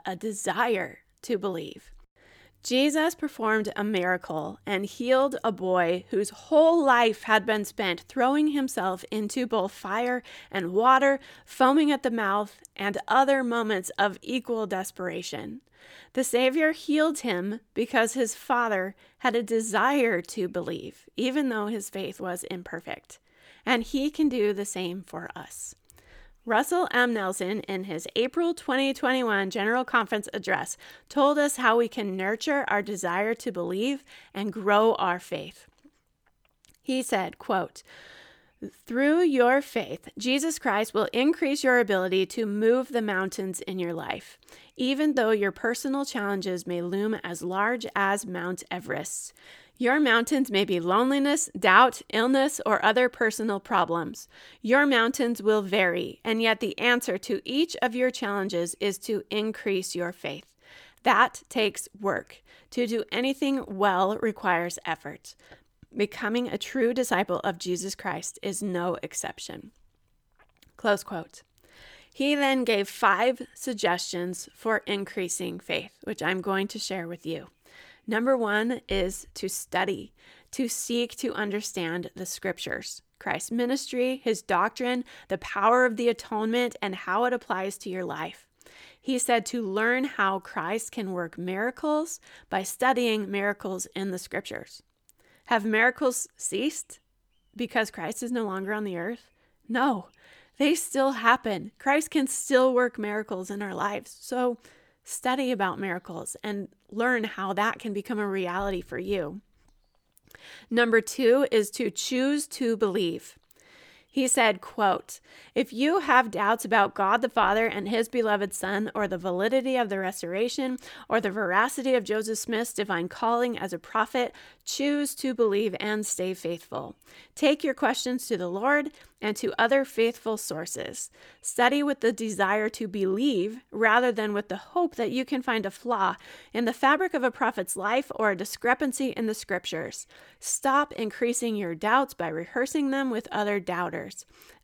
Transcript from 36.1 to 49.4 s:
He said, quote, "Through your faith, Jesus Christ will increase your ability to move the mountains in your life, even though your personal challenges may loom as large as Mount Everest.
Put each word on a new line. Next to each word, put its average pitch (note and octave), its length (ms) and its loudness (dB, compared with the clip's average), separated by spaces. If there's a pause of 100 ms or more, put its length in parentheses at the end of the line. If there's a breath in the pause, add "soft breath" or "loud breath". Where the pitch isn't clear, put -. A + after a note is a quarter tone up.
He C4 220 -2
said, F#3+ 340 -2
quote, - 460 -4 (1000 loud breath)
"Through D4 380 4
your C4+ 380 6
faith, - 460 -8 (100)
Jesus C4+ 400 0
Christ A3 360 0
will G#3+ 180 2
increase C#4+ 540 2
your B3 140 6
ability F#3+ 480 2
to A3+ 180 -4
move A3+ 480 2
the A#3 80 0
mountains F#3+ 580 -2
in F#3+ 180 -6
your E3+ 160 -4
life, - 460 -8 (380 loud breath)
even C#4 380 2
though A3+ 160 4
your G3+ 200 2
personal C4+ 540 -2
challenges G3 600 -4
may F3 160 -4
loom G3 340 -2 (100)
as F3 160 -8
large G#3 520 -2
as G3+ 320 0
Mount F3+ 460 -6
Everest. - 640 -8 (460 loud breath)